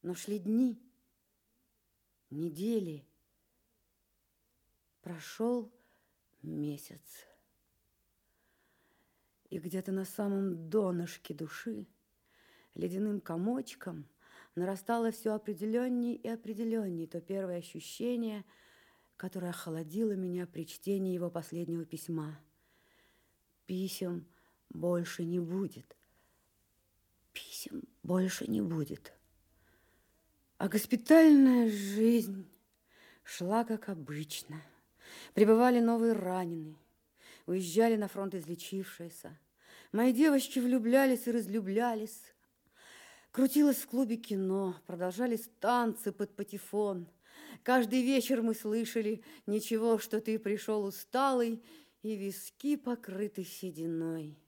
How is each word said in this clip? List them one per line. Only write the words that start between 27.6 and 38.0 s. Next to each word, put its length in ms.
больше 480
не 100
будет. 520
А 100
госпитальная 1000
жизнь 800
шла 420
как 240
обычно. 720
Прибывали 440
новые 360
раненые, 600
уезжали 480
на 140